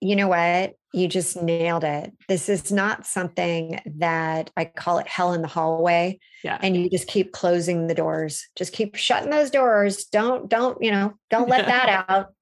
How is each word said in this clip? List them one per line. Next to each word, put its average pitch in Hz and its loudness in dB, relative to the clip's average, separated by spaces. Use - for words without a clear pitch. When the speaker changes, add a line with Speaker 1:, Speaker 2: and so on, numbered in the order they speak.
Speaker 1:
you 190 0
know 196 2
what? 175 2
You 180 0
just 175 -4
nailed 165 0
it. 147 -4
This 190 -2
is 202 -2
not 202 0
something 170 -4
that, 160 -2
I 165 -2
call 170 -4
it - -4
hell 180 0
in 165 -2
the 160 -4
hallway. 170 0
Speaker 2:
Yeah. - -4
Speaker 1:
And 190 2
you 175 0
just 185 -2
keep 190 0
closing 175 0
the 165 -2
doors. 160 -4
Just - -8
keep 208 -4
shutting - 0
those 294 2
doors. 214 2
Don't, 220 0
don't, 233 0
you 226 2
know, 202 0
don't 240 2
let 254 4
Speaker 2:
<laughs> 202 0
Yeah. 247 4
Speaker 1:
that 190 4
out. 196 0